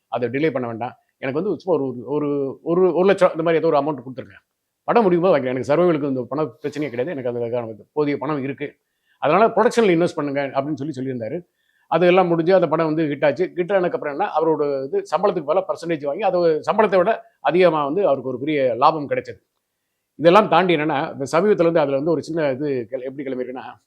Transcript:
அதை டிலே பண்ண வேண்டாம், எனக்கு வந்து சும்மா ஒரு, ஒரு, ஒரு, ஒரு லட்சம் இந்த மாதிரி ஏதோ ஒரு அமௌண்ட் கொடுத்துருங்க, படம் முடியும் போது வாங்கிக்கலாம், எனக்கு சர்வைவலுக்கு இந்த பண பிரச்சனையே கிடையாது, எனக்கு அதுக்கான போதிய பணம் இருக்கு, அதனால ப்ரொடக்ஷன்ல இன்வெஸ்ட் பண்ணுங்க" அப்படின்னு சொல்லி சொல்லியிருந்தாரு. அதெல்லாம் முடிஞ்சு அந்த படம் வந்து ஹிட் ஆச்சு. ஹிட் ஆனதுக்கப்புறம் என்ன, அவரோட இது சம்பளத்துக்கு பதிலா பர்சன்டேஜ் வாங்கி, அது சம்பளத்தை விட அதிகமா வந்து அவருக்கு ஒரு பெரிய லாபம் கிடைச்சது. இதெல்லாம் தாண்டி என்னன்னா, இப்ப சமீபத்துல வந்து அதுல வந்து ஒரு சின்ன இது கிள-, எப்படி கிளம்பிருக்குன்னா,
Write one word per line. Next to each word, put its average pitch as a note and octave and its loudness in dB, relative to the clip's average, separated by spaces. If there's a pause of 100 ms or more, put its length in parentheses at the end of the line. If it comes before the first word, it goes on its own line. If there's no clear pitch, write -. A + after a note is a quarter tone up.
அதை B2 -2
டிலே C#3+ 0
பண்ண B2 -4
வேண்டாம், A#2 -8 (220)
எனக்கு C3+ -4
வந்து F#3+ -4
சும்மா D#3 0
ஒரு, B2 -8
ஒரு, C#3+ -4
ஒரு, F3 2
ஒரு F3 2
லட்சம் F#3+ 4
இந்த D#3+ -4
மாதிரி D#3+ 0
ஏதோ D#3 2
ஒரு C#3 0
அமௌண்ட் C#3+ -6
கொடுத்துருங்க, A#2+ -16 (360)
படம் A3 2
முடியும் F3 2
போது F3+ 4
வாங்கிக்கலாம், B2+ 0
எனக்கு B2+ 0
சர்வைவலுக்கு D#3+ 2
இந்த C3 -2
பண D3 -2
பிரச்சனையே D3 -8
கிடையாது, B2 -4
எனக்கு C3 -6
அதுக்கான A#2 -6 (160)
போதிய D3 -2
பணம் C#3 -4
இருக்கு, C#3 -10 (420)
அதனால F3 2
ப்ரொடக்ஷன்ல A3 2
இன்வெஸ்ட் E3+ 2
பண்ணுங்க" C#3+ -4
அப்படின்னு C#3 -4
சொல்லி D3 -8
சொல்லியிருந்தாரு. B2+ -8 (420)
அதெல்லாம் F3+ 4
முடிஞ்சு E3+ 2
அந்த F3 4
படம் D#3+ 2
வந்து D#3 0
ஹிட் D3 -2
ஆச்சு. D3 0
ஹிட் F3 -4
ஆனதுக்கப்புறம் E3+ 0
என்ன, D3+ -4 (100)
அவரோட D3 0
இது C3+ -4 (120)
சம்பளத்துக்கு F3 0
பதிலா F3+ 0
பர்சன்டேஜ் D#3+ -6
வாங்கி, D3 -4
அது F3 2 (100)
சம்பளத்தை G3+ 2
விட F#3 2 (160)
அதிகமா D#3 4
வந்து F3 -2
அவருக்கு C3 0
ஒரு B2 -6
பெரிய C#3 0
லாபம் D3 2
கிடைச்சது. B2 -6 (760)
இதெல்லாம் F3 6
தாண்டி E3+ 4
என்னன்னா, D3+ -2
இப்ப C3+ -2
சமீபத்துல F#3 2
வந்து E3 4
அதுல C#3 0
வந்து C#3 0
ஒரு D3+ 0
சின்ன D#3 -2
இது C3 -4
கிள-, C3 -8
எப்படி C3+ -10
கிளம்பிருக்குன்னா, B2+ -8 (260)